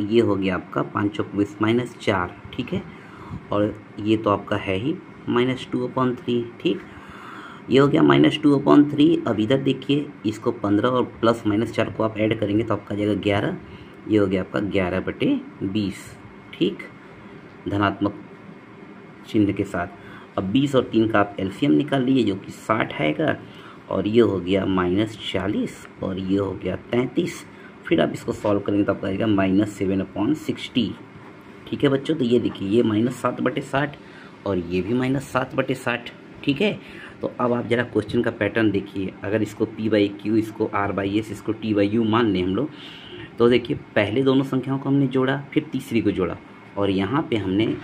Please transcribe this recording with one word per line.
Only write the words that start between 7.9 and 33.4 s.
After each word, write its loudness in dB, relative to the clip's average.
माइनस 6
टू 6
upon 6
थ्री। 4
अब 0
इधर 2
देखिए 0
इसको -2
पन्द्रह 2
और 2
प्लस 4
माइनस 0
चार 0
को -2
आप -2
ऐड 2
करेंगे 2
तो 0
आपका -6
आ -2
जाएगा 2
ग्यारह, 0
ये 4
हो 4
गया 0
आपका -4
ग्यारह 0
बटे -2
बीस, -4
ठीक, -4
धनात्मक 0
चिन्ह 2
के -2
साथ। -6
अब -2
बीस 2
और 6
तीन 2
का 4
आप -2
एलसीएम 0
निकाल 2
लीजिए 4
जो 2
कि -12
साठ -4
आएगा, 0
और -2
ये 4
हो 4
गया 0
माइनस 2
चालीस -4
और -4
ये 0
हो 0
गया -4
तैंतीस। -2
फिर 2
आप 2
इसको -6
solve 0
करेंगे 2
तो 2
आपका -4
आएगा -2
माइनस 2
सेवन 0
upon 0
सिक्सटी, -2
ठीक -2
है 4
बच्चों। 0
तो 0
ये 4
देखिए -4
ये 4
माइनस 2
सात -2